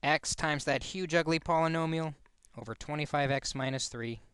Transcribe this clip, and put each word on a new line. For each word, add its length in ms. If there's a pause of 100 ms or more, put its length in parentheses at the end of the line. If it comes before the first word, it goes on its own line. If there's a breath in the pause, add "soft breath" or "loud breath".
X 320
times 300
that 200
huge, 300
ugly 260
polynomial 760 (420)
over 180
twenty-five 560
x 240
minus 340
three 320 (140)